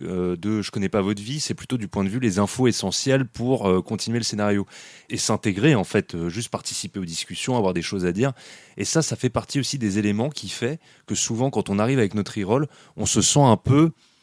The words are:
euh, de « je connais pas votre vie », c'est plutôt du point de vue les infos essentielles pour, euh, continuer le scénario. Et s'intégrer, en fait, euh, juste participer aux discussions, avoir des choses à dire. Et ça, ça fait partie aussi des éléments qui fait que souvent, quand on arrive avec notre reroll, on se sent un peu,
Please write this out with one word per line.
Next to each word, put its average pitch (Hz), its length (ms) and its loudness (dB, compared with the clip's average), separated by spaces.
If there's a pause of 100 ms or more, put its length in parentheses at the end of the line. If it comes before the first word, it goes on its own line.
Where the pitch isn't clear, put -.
euh, 90 320 -2
de « 104 280 -2
je - 100 -10
connais 98 160 -2
pas 104 140 0
votre 101 200 -2
vie », 131 180 -6
c'est - 140 -4
plutôt - 220 -6
du 107 100 -4
point 101 160 -2
de 98 60 0
vue 110 100 -4
les 104 220 0
infos 123 260 2
essentielles 131 580 0
pour, 117 440 0
euh, 92 120 4
continuer 110 380 -4
le 113 60 -4
scénario. 104 420 0 (440)
Et 113 60 -6
s'intégrer, 113 600 2
en 95 80 2
fait, - 320 -2
euh, 85 120 -4
juste 104 200 -6
participer - 500 -8
aux 95 60 -6
discussions, 87 520 -4
avoir 95 180 2
des 85 80 -2
choses 95 220 -4
à 87 60 2
dire. 120 220 0 (440)
Et 104 80 -4
ça, 160 180 0
ça - 120 -4
fait 127 140 0
partie 123 320 -4
aussi 139 180 -4
des 107 220 0
éléments 104 300 0
qui 101 180 -10
fait 139 320 -6 (260)
que 107 80 -6
souvent, 123 360 -2
quand 101 200 -2
on 101 80 0
arrive 127 220 2
avec 101 140 0
notre 104 220 -4
reroll, 110 300 0 (300)
on - 100 -4
se - 160 2
sent - 220 4
un 113 120 8
peu, 151 360 4 (300)